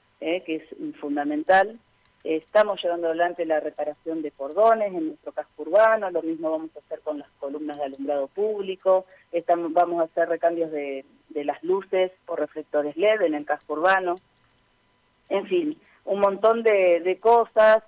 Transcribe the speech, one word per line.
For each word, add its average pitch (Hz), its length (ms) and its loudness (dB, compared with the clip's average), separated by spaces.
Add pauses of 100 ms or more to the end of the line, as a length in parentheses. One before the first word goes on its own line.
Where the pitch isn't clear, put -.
(200)
eh, 170 240 -4
que 160 120 -6
es 151 400 -12
fundamental. 156 840 0 (460)
Eh, 160 200 -2
estamos 208 380 2
llevando 170 240 -2
adelante 170 380 -2
la 156 160 0
reparación 151 600 -8
de 151 120 -8
cordones 202 600 0
en 160 140 -6
nuestro 151 240 -12
casco - 320 -12
urbano, 208 480 2
lo 165 120 -2
mismo 160 280 -4
vamos 160 240 -6
a 147 60 -18
hacer 156 200 -12
con 151 200 -8
las - 80 -18 (100)
columnas 147 400 -10
de 147 60 -6
alumbrado 139 420 -4
público, 190 800 0 (240)
estamos, 170 420 0
vamos 175 280 2
a 160 60 0
hacer 170 220 0
recambios 165 440 -2
de, 139 320 -8 (240)
de 147 160 -6
las 143 180 -6
luces 185 480 0 (160)
o - 80 -8
reflectores 147 640 -4
led 214 260 2
en 156 120 0
el 147 100 -6
casco - 300 -6
urbano. 185 420 0 (1120)
En 196 180 -4
fin, 165 320 -2 (280)
un 202 120 -2
montón 208 460 2
de, 190 360 4
de 185 200 -2
cosas, 220 680 4